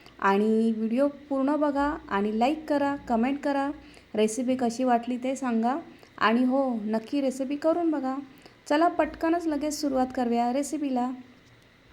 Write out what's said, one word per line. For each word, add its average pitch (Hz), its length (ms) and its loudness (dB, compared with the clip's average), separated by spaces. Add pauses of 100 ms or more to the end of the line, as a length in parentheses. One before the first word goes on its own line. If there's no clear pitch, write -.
(200)
आणि 220 560 4
व्हिडिओ 226 320 0
पूर्ण 277 480 -2
बघा 285 400 0 (120)
आणि 214 300 0
लाईक 294 300 0
करा, 285 280 0
कमेंट 247 440 0
करा, 277 300 0 (440)
रेसिपी 233 420 0
कशी 254 280 0
वाटली 247 320 2
ते 262 200 -4
सांगा 247 400 0 (420)
आणि 233 260 4
हो, 262 300 2 (100)
नक्की 226 360 -2
रेसिपी 262 360 -2
करून 330 340 0
बघा. 269 260 -2 (520)
चला, 320 200 4
पटकनच 339 580 0
लगेच 294 340 -2
सुरुवात 262 340 0
करूया 240 380 0
रेसिपीला. 277 580 -2 (840)